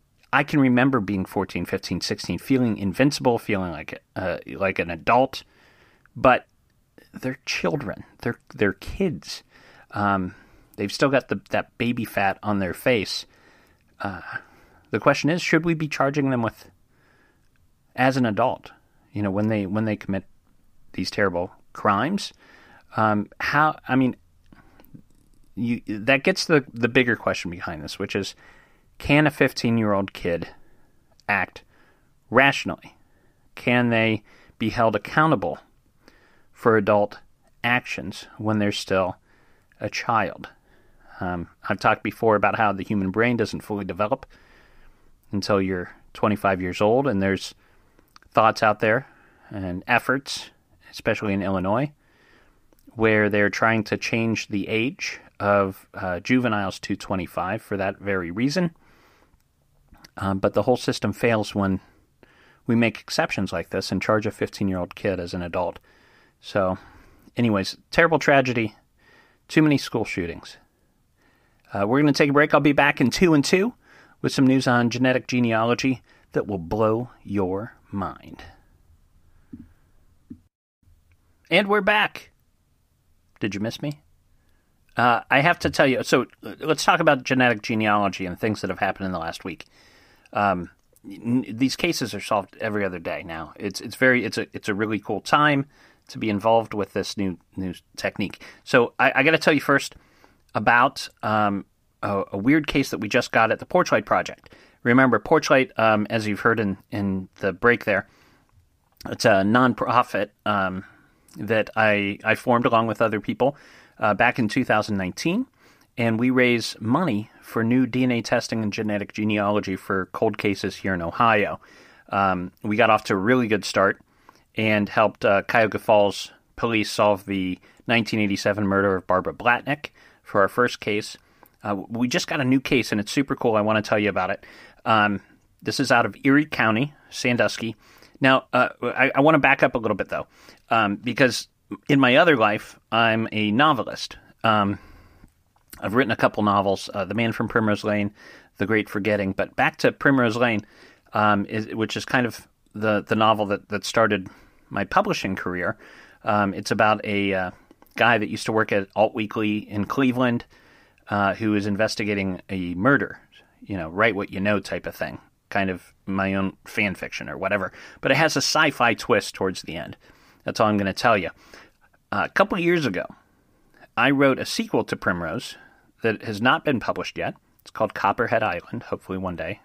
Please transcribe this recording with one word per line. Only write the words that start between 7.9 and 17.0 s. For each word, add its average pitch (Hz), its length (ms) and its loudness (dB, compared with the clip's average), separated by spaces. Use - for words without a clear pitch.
They're, 120 180 -4
they're 101 200 2
kids. - 680 -6
Um, 98 440 -2
they've 104 180 -6
still 143 160 2
got 135 200 0
the, 98 200 -4
that - 280 -4
baby 120 280 -2
fat 98 380 -2
on 104 160 0
their 90 140 -2
face. - 520 -2
Uh, 95 220 -8
the 110 80 -2
question 143 300 2
is, 170 120 -2
should 160 240 2
we 170 80 2
be 156 140 -4
charging 139 420 -2
them 123 120 0
with, - 280 -6